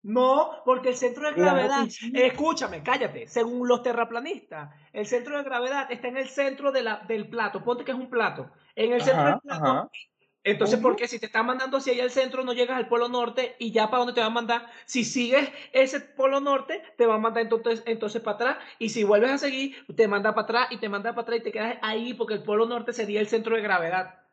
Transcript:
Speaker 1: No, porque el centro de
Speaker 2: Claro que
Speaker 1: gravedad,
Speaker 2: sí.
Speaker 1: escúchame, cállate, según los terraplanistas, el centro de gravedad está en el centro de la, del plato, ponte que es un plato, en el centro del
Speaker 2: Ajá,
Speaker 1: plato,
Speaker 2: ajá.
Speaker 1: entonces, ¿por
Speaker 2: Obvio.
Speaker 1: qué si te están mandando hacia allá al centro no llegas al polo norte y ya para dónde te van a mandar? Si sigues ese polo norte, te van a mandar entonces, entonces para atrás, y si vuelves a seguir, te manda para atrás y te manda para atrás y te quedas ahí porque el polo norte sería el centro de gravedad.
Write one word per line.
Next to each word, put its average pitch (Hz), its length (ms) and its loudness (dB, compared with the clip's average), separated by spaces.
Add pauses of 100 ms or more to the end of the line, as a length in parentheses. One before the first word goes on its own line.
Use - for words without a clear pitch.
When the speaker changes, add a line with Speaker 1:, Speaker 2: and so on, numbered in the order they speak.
Speaker 1:
No, 254 480 4 (160)
porque 254 240 4
el 247 60 -2
centro 262 320 -2
de 302 60 -2
Speaker 2:
Claro - 220 6
que 262 80 4
Speaker 1:
gravedad, 277 240 2
Speaker 2:
sí. 233 260 -10
Speaker 1:
escúchame, 254 680 0
cállate, 247 440 -2
según 247 420 -2
los 240 140 4
terraplanistas, 233 880 -4 (220)
el 208 140 -6
centro 240 320 -2
de 285 60 -4
gravedad 262 460 -4
está 247 180 -8
en 254 100 -6
el 262 100 -4
centro 277 440 -2
de 262 100 0
la, 220 160 -4 (100)
del 220 220 -4
plato, 214 340 -4
ponte 240 200 -2
que 269 80 -4
es 247 40 -4
un 254 140 -8
plato, 196 400 -2 (240)
en 226 180 0
el 240 80 2
centro 165 240 4
del 143 80 6
Speaker 2:
Ajá, 233 80 0
Speaker 1:
plato, 214 240 -6
Speaker 2:
ajá. 139 260 2 (520)
Speaker 1:
entonces, 214 360 2
¿por 247 140 4
Speaker 2:
Obvio. 403 60 -2
Speaker 1:
qué 427 100 -2
si 240 100 -8
te 226 60 -8
están 226 220 0
mandando 262 320 -2
hacia 262 160 0
allá 240 80 0
al 254 80 0
centro 254 340 0
no 247 80 -4
llegas 247 240 0
al 240 100 -2
polo 240 220 2
norte 240 500 -2
y 226 140 -6
ya 214 140 4
para 247 140 2
dónde 247 120 0
te 240 80 2
van 220 120 0
a - 20 -6
mandar? 233 320 -2 (180)
Si 240 200 -2
sigues 262 460 2 (220)
ese 269 280 2
polo 269 380 0
norte, 285 440 -2 (160)
te 233 80 6
van 220 100 4
a 214 40 -2
mandar 226 240 0
entonces, 226 420 0
entonces 226 340 -4
para 214 140 -4
atrás, 247 220 0 (220)
y 226 120 -2
si 226 140 0
vuelves 208 260 6
a 277 80 0
seguir, 269 360 -2 (220)
te 220 100 6
manda 202 280 2
para 214 100 0
atrás 233 260 2
y 247 100 -8
te 214 100 -4
manda 202 240 -4
para 233 80 -4
atrás 233 160 -2
y 226 60 -4
te 214 80 -6
quedas 226 280 -4
ahí 226 320 -4
porque 220 220 -4
el 196 80 -6
polo 214 240 2
norte 233 260 -4
sería 208 280 -2
el 208 80 0
centro 226 280 0
de 220 60 0
gravedad. 185 580 -2 (120)